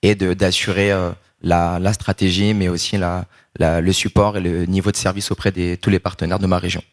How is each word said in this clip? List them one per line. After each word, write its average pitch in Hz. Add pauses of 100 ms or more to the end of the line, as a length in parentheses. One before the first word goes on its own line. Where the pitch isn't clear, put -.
et 104
de, 95
d'assurer, 98
euh, 92 (320)
la, 85
la 95
stratégie, 98
mais 95
aussi 87
la, 90 (320)
la, 82
le 92
support 101
et -
le 87
niveau 95
de -
service 98
auprès -
de 87
tous 98
les 95
partenaires 90
de 95
ma 90
région. 87 (100)